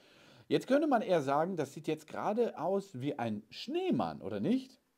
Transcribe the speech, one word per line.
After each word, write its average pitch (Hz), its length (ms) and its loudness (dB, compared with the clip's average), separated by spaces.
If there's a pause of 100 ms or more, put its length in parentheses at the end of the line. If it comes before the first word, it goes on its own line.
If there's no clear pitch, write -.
(480)
Jetzt 151 180 2
könnte 294 220 4
man 247 120 4
eher 175 220 4
sagen, 156 340 2
das 139 160 -4
sieht 151 140 -10
jetzt 156 220 -4
gerade 196 500 -2
aus 180 420 -2
wie 143 180 -4
ein 110 320 -2
Schneemann, 233 680 -2
oder 98 200 -4
nicht? 240 400 -2 (180)